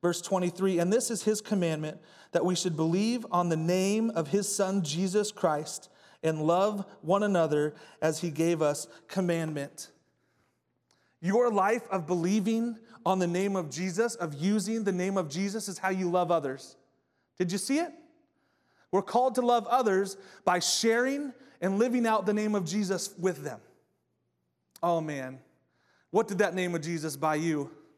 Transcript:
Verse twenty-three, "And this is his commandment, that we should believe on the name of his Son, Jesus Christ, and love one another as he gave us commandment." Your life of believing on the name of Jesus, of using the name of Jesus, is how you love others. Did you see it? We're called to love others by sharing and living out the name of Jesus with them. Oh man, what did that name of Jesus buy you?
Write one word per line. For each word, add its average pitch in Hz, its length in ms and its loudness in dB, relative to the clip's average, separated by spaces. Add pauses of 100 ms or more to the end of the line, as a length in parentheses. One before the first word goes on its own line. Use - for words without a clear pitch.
Verse 175 200 -2
twenty-three, 180 580 0
"And 175 120 2
this 240 200 0
is 214 120 -6
his 214 180 0
commandment, 160 580 -2 (320)
that 170 140 2
we 180 100 2
should 170 220 -2
believe 202 520 0
on 175 200 2
the 160 80 2
name 190 540 0
of 160 180 -2
his 196 180 0
Son, 196 360 0
Jesus 185 500 -2
Christ, 156 560 -4 (340)
and 160 180 0
love 190 440 2 (160)
one 190 220 2
another 151 520 2 (260)
as 160 200 0
he 170 100 -4
gave 160 300 2
us 147 260 0 (220)
commandment." 165 840 -4 (1300)
Your 226 320 2
life 214 400 2
of 180 160 -2
believing 214 680 0 (280)
on 190 140 2
the 175 80 2
name 190 300 0
of 165 120 -4
Jesus, 185 460 -2
of 165 180 -6
using 202 520 0
the 190 80 0
name 185 240 -2
of 170 100 -2
Jesus, 196 400 -6
is 190 120 -12
how 190 100 -2
you 185 200 -2
love 175 220 2
others. 143 460 -2 (600)
Did 180 140 -2
you 202 60 -2
see 277 220 0
it? 339 120 -4 (1000)
We're 190 120 2
called 247 340 2
to 254 60 2
love 233 260 2
others 202 480 2 (300)
by 180 140 4
sharing 247 720 0 (260)
and 190 180 0
living 240 300 2
out 214 180 2
the 208 80 2
name 208 220 0
of 196 80 2
Jesus 185 540 -2
with 170 260 -2
them. 123 160 -8 (1200)
Oh 170 200 2
man, 135 380 -8 (720)
what 220 180 2
did 196 80 -4
that 180 180 2
name 180 180 0
of 165 80 -2
Jesus 156 360 -6
buy 156 180 0
you? 151 340 -2 (280)